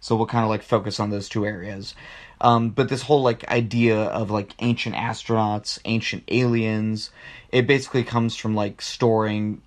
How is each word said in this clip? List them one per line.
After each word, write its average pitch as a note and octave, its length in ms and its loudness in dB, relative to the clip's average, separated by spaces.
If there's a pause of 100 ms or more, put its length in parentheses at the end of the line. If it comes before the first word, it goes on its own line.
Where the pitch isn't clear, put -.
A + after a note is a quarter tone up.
So A2+ 160 0
we'll A2+ 80 2
kinda, A#2 220 0
like, G#2+ 160 -2
focus G#2 360 0
on G#2 120 0
those G2+ 180 -6
two G#2+ 160 -2
areas. G2 500 -8 (460)
Um, A#2 280 4
but B2+ 180 2
this B2+ 140 -2
whole, C#3+ 200 4
like, A#2+ 280 0
idea A#2 480 2
of, G#2+ 340 -2
like, G#2 280 -4
ancient A#2 360 -2
astronauts, A2 880 -2
ancient A2 460 -4
aliens, A2 800 0 (420)
it B2+ 160 4
basically C3+ 380 2
comes A#2 320 0
from, A2 180 -2
like, G#2 260 -2
storing, G#2+ 840 0